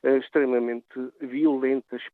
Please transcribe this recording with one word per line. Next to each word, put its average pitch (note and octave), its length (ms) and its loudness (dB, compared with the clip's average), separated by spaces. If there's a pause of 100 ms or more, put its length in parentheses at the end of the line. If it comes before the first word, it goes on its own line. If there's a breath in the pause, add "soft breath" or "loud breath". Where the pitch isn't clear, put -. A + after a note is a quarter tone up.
eh, C3+ 160 4
extremamente A#2+ 640 0 (340)
violentas C3 840 -2 (120)